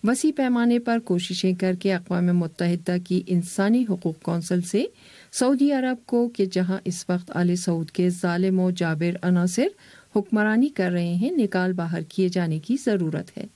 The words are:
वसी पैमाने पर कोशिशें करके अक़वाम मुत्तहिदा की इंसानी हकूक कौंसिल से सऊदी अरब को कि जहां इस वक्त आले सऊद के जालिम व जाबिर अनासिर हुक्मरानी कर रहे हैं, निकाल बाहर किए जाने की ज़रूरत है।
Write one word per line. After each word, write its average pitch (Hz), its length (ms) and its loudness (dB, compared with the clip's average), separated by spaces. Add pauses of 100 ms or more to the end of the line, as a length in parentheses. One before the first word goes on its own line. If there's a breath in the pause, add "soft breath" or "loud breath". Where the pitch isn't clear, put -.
वसी 262 260 2
पैमाने 240 480 2
पर 233 220 0
कोशिशें 180 540 0
करके 185 360 0
अक़वाम 175 440 0
मुत्तहिदा 175 640 0
की 180 180 -2 (120)
इंसानी 196 540 2
हकूक 175 400 -4
कौंसिल 170 400 -2
से 214 240 -2 (460 loud breath)
सऊदी 277 380 2
अरब 254 360 0
को 240 220 2
कि 202 180 0
जहां 185 380 0
इस 180 240 -6
वक्त 180 240 -2
आले 175 240 2
सऊद 170 340 -2
के 180 200 2
जालिम 180 500 0
व 185 120 2
जाबिर 175 500 -2
अनासिर 180 520 0 (400 loud breath)
हुक्मरानी 214 560 2
कर 185 200 0
रहे 175 240 0
हैं, 220 180 0
निकाल 190 400 0
बाहर 170 320 -4
किए 185 240 0
जाने 170 300 -2
की 240 200 -2
ज़रूरत 170 580 -2
है। - 180 -12